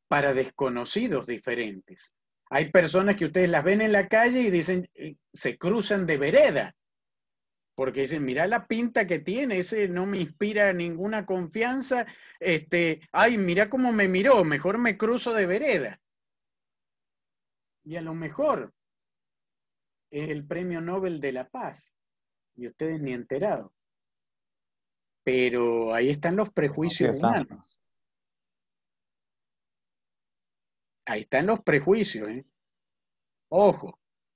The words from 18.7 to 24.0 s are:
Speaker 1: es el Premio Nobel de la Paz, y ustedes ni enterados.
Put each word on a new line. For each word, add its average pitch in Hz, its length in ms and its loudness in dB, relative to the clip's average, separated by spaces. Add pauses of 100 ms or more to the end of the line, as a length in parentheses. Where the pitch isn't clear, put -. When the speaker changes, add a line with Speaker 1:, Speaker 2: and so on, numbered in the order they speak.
Speaker 1:
es 151 180 -8
el 147 180 -8
Premio 170 340 -6
Nobel 175 380 -4
de 139 120 -4
la 127 180 -8
Paz, - 440 -14 (640)
y 123 120 -12
ustedes 156 340 -6
ni 135 100 -6
enterados. 127 600 -6 (1500)